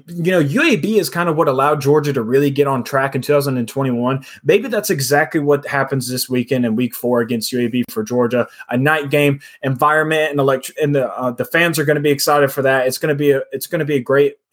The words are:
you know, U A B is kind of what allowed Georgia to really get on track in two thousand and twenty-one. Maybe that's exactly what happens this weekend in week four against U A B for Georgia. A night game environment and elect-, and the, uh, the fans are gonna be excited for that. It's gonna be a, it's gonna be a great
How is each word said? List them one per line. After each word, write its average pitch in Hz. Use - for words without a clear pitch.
you 170
know, 185
U 156
A 311
B 202
is 175
kind 175
of 160
what 156
allowed 139
Georgia 143
to 127
really 139
get 139
on 135
track 135
in 135
two 147
thousand 139
and 117
twenty-one. 131
Maybe 208
that's 214
exactly 143
what 143
happens 135
this 127
weekend 127
in 113
week 120
four 120
against 117
U 123
A 120
B 120
for 110
Georgia. 120
A 123
night 147
game 143
environment 151
and 143
elect-, 135
and 147
the, 127
uh, 123
the 120
fans 165
are 151
gonna 147
be 147
excited 143
for 139
that. 131
It's -
gonna 156
be 143
a, 139
it's 135
gonna 160
be 147
a 127
great 139